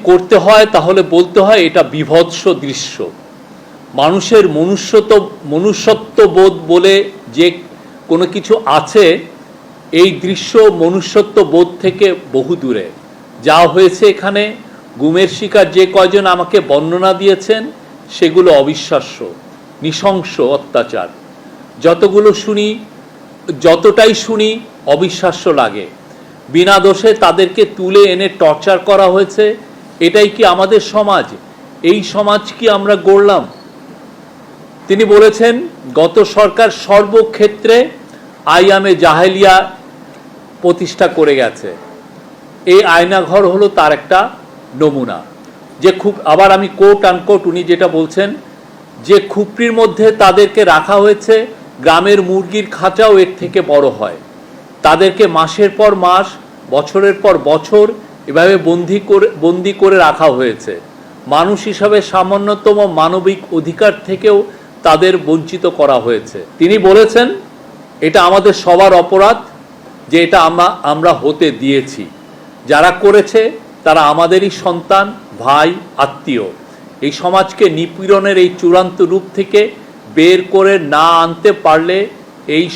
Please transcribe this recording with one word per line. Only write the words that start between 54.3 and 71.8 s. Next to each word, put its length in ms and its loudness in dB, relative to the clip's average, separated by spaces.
তাদেরকে 460 2
মাসের 420 0
পর 260 0
মাস, 320 0
বছরের 440 0
পর 240 0
বছর 540 0
এভাবে 300 2
বন্দি 500 -2
করে, 220 2
বন্দি 320 -2
করে 240 2
রাখা 280 2
হয়েছে। 540 -4
মানুষ 360 -2
হিসাবে 380 0
সামান্যতম 920 -2
মানবিক 600 -2
অধিকার 380 -2
থেকেও 380 0
তাদের 340 2
বঞ্চিত 480 -4
করা 340 0
হয়েছে। 460 -6
তিনি 200 2
বলেছেন, 580 2
এটা 220 0
আমাদের 300 2
সবার 400 2
অপরাধ 440 2
যে 140 2
এটা 180 2
আমা-, 460 0
আমরা 260 0
হতে 380 -2
দিয়েছি। 540 -4